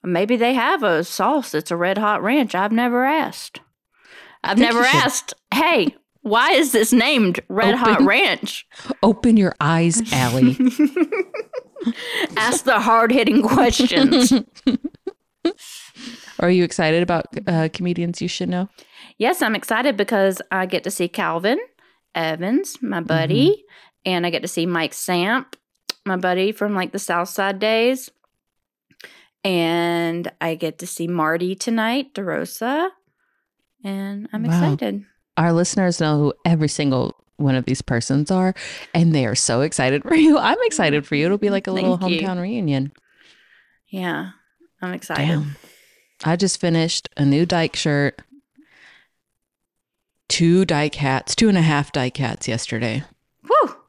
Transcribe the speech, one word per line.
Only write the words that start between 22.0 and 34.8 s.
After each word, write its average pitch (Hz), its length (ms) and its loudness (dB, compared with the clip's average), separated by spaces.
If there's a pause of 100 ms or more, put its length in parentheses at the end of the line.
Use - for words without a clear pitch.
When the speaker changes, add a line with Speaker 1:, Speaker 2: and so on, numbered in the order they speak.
Speaker 1:
Evans, 175 680 -4
my 196 180 -6
buddy, 165 500 2
Speaker 2:
Mm-hmm. - 600 -8
Speaker 1:
and 175 140 -2
I 175 40 -2
get 165 120 -4
to 180 60 -8
see 170 180 -2
Mike 165 280 -2
Samp, 190 600 -2 (500)
my 190 120 -2
buddy 180 340 0
from, 208 240 -4
like, 185 160 -4
the 196 80 -8
South 175 300 -4
Side 196 320 -4
days. 226 500 0 (1300)
And 170 840 -2 (100)
I 165 140 -4
get 156 240 -8
to 175 80 -12
see 170 220 -8
Marty 170 480 -2
tonight, 233 580 -4
DeRosa, 214 760 -6 (920)
and 196 500 -10
I'm 220 120 -6
Speaker 2:
Wow. 165 300 2
Speaker 1:
excited. 120 300 -6 (320)